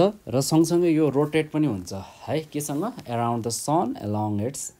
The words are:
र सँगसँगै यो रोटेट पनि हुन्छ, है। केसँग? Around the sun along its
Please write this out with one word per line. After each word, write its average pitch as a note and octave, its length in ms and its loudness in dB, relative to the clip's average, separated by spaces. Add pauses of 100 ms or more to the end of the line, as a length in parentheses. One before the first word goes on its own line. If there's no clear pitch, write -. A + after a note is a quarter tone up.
(280)
र A#2+ 120 2
सँगसँगै E3 500 4
यो D#3 180 4
रोटेट D3+ 420 0
पनि D3+ 160 0
हुन्छ, G2 260 -4 (360)
है। C#3+ 120 0
केसँग? D3+ 520 -6 (180)
Around A#2 360 -2
the A#2 60 -4
sun E3+ 500 0
along G#2 480 -2
its - 300 -12